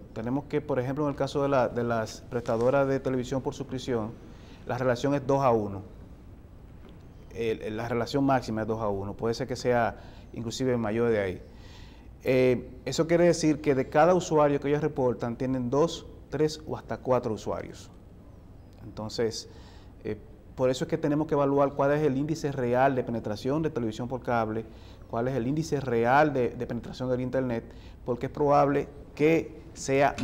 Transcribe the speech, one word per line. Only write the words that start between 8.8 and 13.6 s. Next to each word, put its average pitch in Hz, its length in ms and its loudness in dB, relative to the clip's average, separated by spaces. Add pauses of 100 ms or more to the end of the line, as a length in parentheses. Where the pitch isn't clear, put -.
uno. 98 260 -4
Puede 113 180 -2
ser 123 140 -6
que 123 80 -6
sea 120 400 2 (380)
inclusive 120 440 -2
mayor 113 320 0
de 110 100 2
ahí. 95 220 -2 (880)
Eh, 127 440 4 (140)
eso 151 220 0
quiere 170 180 6
decir 156 360 4